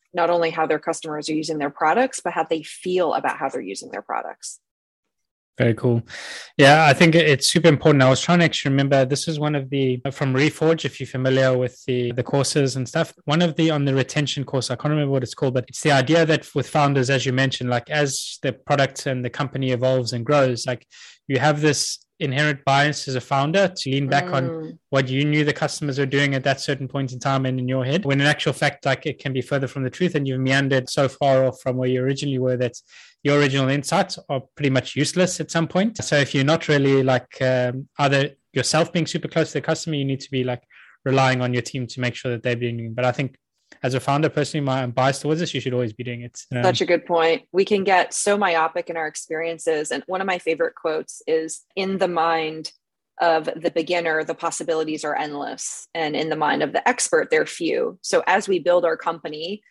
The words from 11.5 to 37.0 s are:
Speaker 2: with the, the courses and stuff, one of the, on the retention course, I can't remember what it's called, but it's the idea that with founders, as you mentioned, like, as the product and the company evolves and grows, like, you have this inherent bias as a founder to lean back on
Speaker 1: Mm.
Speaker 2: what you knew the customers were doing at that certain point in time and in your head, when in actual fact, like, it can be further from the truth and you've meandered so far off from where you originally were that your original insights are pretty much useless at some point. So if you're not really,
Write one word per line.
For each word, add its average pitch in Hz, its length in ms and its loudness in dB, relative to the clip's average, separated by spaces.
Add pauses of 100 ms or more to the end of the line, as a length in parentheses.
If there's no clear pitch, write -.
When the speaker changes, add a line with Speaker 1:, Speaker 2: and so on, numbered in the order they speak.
Speaker 2:
with 127 300 -4
the, 123 260 -2
the 123 100 -2
courses 135 540 0
and 127 100 -4
stuff, - 280 -4 (100)
one 151 160 2
of 170 160 2
the, 165 140 4
on 143 160 0
the 135 80 2
retention 135 500 -2
course, 131 260 -4
I 120 60 -2
can't 151 140 -4
remember 147 220 0
what 131 100 0
it's - 120 -8
called, 131 200 -2
but 123 140 0
it's - 120 -14
the 147 120 2
idea 151 340 4
that 151 280 -2
with 139 140 -2
founders, 139 400 2
as 131 160 0
you 135 80 0
mentioned, 127 380 0
like, 120 180 -2
as 147 540 -2
the 131 100 -2
product - 540 0
and 127 180 -4
the 120 60 -4
company 135 400 -4
evolves 127 420 0
and 117 140 -6
grows, 131 400 2
like, 123 200 -6 (400)
you 135 120 0
have 147 240 2
this - 360 0 (200)
inherent 143 460 -2
bias 143 440 2
as 131 60 -4
a 123 60 -2
founder 156 560 0
to - 140 -6
lean 139 180 0
back 143 240 0
on 131 160 0
Speaker 1:
Mm. 160 300 -10 (100)
Speaker 2:
what 135 180 2
you 131 200 0
knew 151 180 2
the 147 80 0
customers 143 460 -4
were 139 80 0
doing 139 280 0
at 131 100 -4
that 135 180 0
certain 139 260 -4
point 139 240 -6
in 127 60 -12
time 135 260 0
and 131 140 -2
in 123 100 -4
your 131 160 -2
head, 151 220 0
when 139 160 2
in 143 40 4
actual 147 280 2
fact, - 320 -2
like, 135 180 0
it 139 140 -6
can 135 160 -6
be 127 80 -2
further 135 260 -2
from 135 160 -6
the 127 60 -2
truth 180 240 -2
and 143 120 0
you've 131 140 -4
meandered 135 480 2
so 139 200 0
far 135 360 2
off 131 180 -2
from 127 140 -2
where 127 140 -2
you 127 120 0
originally 135 360 -2
were 127 180 0
that 123 220 -4 (440)
your 143 160 4
original 135 300 2
insights 151 500 -2 (120)
are 135 100 -2 (140)
pretty 143 160 -2
much 131 260 0
useless 175 440 0
at 151 100 -8
some 165 180 0
point. 214 340 0
So - 140 0
if 143 180 2
you're 135 100 2
not 160 240 2
really, 139 340 4